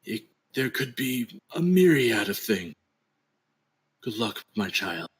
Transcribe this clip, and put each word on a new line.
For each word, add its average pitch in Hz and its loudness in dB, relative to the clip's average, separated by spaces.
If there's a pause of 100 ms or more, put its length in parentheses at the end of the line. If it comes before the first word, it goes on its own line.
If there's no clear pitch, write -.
It, 110 -8 (280)
there 131 -2
could 127 -6
be 127 -4 (160)
a - -4
myriad 151 6
of 98 -2
things. 90 -4 (1300)
Good 107 -8
luck, 110 -6 (140)
my 101 -4
child. 85 -6 (120)